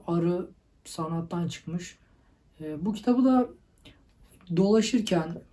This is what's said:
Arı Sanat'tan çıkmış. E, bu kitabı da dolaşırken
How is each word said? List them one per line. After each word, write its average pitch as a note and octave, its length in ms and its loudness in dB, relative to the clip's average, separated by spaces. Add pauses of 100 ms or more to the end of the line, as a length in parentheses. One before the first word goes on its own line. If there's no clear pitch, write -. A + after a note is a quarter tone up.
Arı E3+ 400 0 (360)
Sanat'tan E3 640 -6
çıkmış. - 500 -10 (640)
E, D#3 240 -8
bu G#3+ 80 -2
kitabı B3 320 2
da B3+ 240 4 (1080)
dolaşırken G3 840 2 (100)